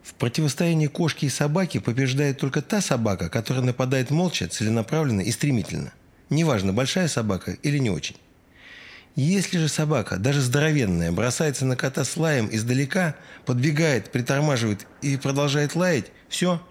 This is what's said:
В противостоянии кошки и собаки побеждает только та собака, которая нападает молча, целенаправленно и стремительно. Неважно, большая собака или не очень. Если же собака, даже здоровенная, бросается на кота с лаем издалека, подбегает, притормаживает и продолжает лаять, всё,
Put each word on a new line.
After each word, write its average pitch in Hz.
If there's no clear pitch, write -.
В -
противостоянии 156
кошки 151
и 135
собаки 151
побеждает 131
только 139
та 208
собака, 107
которая 127
нападает 127
молча, 156
целенаправленно 113
и 87
стремительно. 95
Неважно, 127
большая 135
собака 104
или 147
не 123
очень. -
Если 175
же 160
собака, 143
даже 139
здоровенная, 123
бросается 127
на 127
кота 135
с -
лаем 147
издалека, 135
подбегает, 143
притормаживает 123
и 139
продолжает 143
лаять, 170
всё, 180